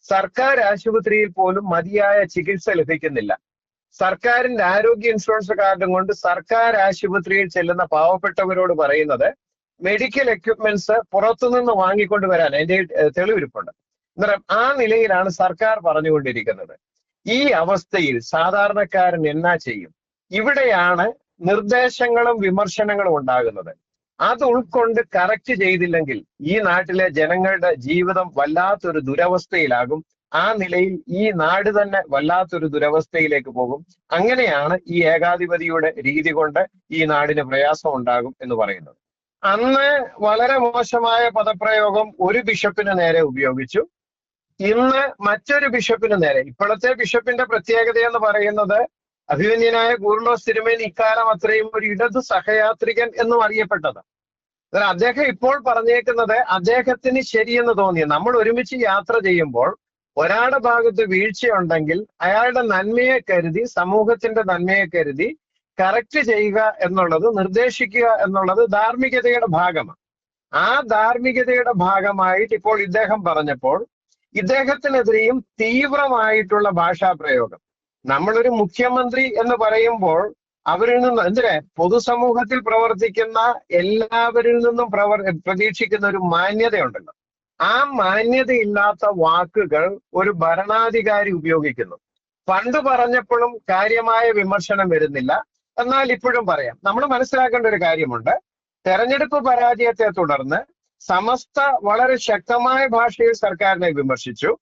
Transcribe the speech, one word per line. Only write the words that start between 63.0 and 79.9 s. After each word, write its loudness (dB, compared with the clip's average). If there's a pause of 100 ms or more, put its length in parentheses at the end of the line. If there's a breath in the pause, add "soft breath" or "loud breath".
കരുതി, 0 (140)
സമൂഹത്തിന്റെ 0
നന്മയെ 0
കരുതി -2 (480)
കറക്റ്റ് 0 (100)
ചെയ്യുക 2 (260)
എന്നുള്ളത്, 2 (100)
നിർദ്ദേശിക്കുക 0 (180)
എന്നുള്ളത് 2 (140)
ധാർമ്മികതയുടെ 0
ഭാഗമാണ്. -2 (640)
ആ 0 (280)
ധാർമ്മികതയുടെ 0 (140)
ഭാഗമായിട്ട് 0
ഇപ്പോൾ 0 (100)
ഇദ്ദേഹം 0 (100)
പറഞ്ഞപ്പോൾ 0 (560)
ഇദ്ദേഹത്തിനെതിരെയും 0 (240)
തീവ്രമായിട്ടുള്ള 0 (140)
ഭാഷാപ്രയോഗം. 0 (440)
നമ്മളൊരു 2
മുഖ്യമന്ത്രി 0 (180)
എന്ന് 0
പറയുമ്പോൾ 2 (440)